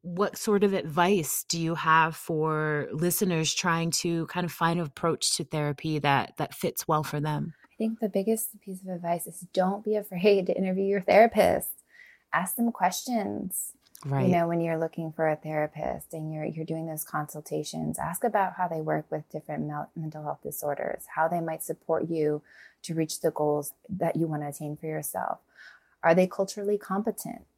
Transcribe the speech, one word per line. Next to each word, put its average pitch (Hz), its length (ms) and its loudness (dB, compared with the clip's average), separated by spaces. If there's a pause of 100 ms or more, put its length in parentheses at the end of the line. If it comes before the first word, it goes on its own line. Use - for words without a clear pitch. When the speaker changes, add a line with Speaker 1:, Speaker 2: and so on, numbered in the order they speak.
Speaker 1:
What 180 340 -2
sort 202 260 4
of 196 100 4
advice 175 760 2
do 170 100 -2
you 165 140 0
have 160 420 6
for 156 760 0
listeners 170 640 2
trying 165 340 2 (140)
to 165 240 0
kind 175 180 -2
of 160 60 -6
find 170 280 2
an 165 60 -2
approach - 520 0
to 170 60 -6
therapy 151 540 -2
that, 139 400 2
that 151 160 -4
fits - 340 -4
well 156 160 4
for 147 160 -4
them? 151 440 -2
Speaker 2:
I - 120 -20
think 220 240 -2
the 214 100 -2
biggest 214 520 -2
piece 185 200 -12
of 185 80 -12
advice 175 360 -4
is 175 260 -14
don't 196 320 0
be 214 120 0
afraid 196 500 4
to 185 100 2
interview 190 280 0
your 196 180 2
therapist. 214 680 6 (600)
Ask 180 240 -2
them 233 160 0
questions. 202 1000 -2 (340)
Speaker 1:
Right. 135 220 2
Speaker 2:
You 180 60 4
know, 170 140 4
when 170 140 0
you're 165 160 0
looking 160 340 -4
for 160 160 0
a 156 80 2
therapist 151 760 -4
and 156 180 -6
you're, 156 140 -6
you're 160 200 -6
doing 160 200 -6
those 156 180 -8
consultations, 156 960 -6
ask 160 260 -4
about 202 340 0
how 180 100 0
they 165 120 -4
work 156 300 -2
with 156 220 -6
different 151 340 -6
mel-, 147 300 -8
mental 156 260 -8
health 147 220 -6
disorders, - 600 -6 (100)
how 160 120 2
they 170 140 0
might 160 220 -6
support 165 460 -2
you 151 340 0 (400)
to 165 100 -8
reach 160 280 -2
the 160 100 2
goals 147 420 0 (160)
that 175 280 -2
you 165 100 2
want 151 160 -4
to 147 60 -6
attain 147 280 -8
for - 80 -14
yourself. - 540 -4 (640)
Are 165 100 8
they 185 140 6
culturally 202 500 -2
competent? 208 640 -4 (160)